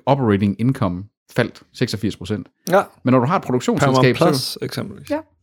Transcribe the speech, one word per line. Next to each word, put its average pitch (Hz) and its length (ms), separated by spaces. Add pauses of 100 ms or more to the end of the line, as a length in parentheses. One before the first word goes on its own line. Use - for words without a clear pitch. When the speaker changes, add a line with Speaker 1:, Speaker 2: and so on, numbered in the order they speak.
Speaker 1:
operating 107 540
income 107 420 (300)
faldt - 300 (100)
seksogfirs 110 440
procent. 95 320 (220)
Speaker 2:
Ja. 190 120 (220)
Speaker 1:
Men 123 80
når 131 60
du 123 80
har 175 100
et - 60
produktionsselskab, 131 760
Speaker 2:
Paramount 160 200
Speaker 1:
så - 220
Speaker 2:
Plus, - 120
eksempelvis. - 400
Speaker 1:
Ja, 294 80 (240)